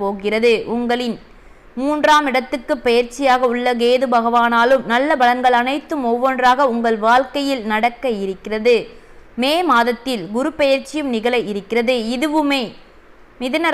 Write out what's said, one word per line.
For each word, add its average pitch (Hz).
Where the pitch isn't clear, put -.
போகிறது. 208
உங்களின் 240
மூன்றாம் 302
இடத்துக்கு 262
பெயர்ச்சியாக 247
உள்ள 247
கேது 247
பகவானாலும் 233
நல்ல 285
பலன்கள் 247
அனைத்தும் 277
ஒவ்வொன்றாக 254
உங்கள் 233
வாழ்க்கையில் 269
நடக்க 233
இருக்கிறது. 214
மே 285
மாதத்தில் 233
குரு 285
பெயர்ச்சியும் 277
நிகழ 233
இருக்கிறது. 226
இதுவுமே 285
மிதுன 302